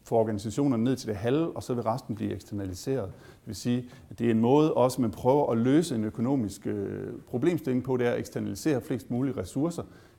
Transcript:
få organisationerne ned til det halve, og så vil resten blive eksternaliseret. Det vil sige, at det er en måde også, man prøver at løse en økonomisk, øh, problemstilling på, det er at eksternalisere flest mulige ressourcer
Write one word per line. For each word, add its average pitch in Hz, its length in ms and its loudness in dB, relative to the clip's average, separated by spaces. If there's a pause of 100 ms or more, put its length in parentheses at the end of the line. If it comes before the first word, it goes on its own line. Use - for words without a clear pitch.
få 123 120 -2
organisationerne 113 680 2
ned 127 120 2
til - 120 -8
det 107 80 -2
halve, 131 400 0
og 107 80 -10
så 127 100 -4
vil 120 100 -2
resten 113 320 -2
blive 101 180 -4
eksternaliseret. 98 720 -6
Det - 420 -16
vil 107 80 -8
sige, 123 300 -2 (240)
at - 100 -16
det 117 80 2
er 117 40 4
en 110 80 4
måde 147 340 6
også, 127 280 2
man 110 100 0
prøver 135 400 4
at 117 60 2
løse 135 380 2
en 107 80 -2
økonomisk, 110 640 -2
øh, 101 460 -6 (160)
problemstilling 127 540 0
på, 127 140 0
det 120 100 2
er 120 40 2
at 117 80 0
eksternalisere 113 600 -2
flest - 300 -6
mulige 127 260 -2
ressourcer 131 460 -4 (360)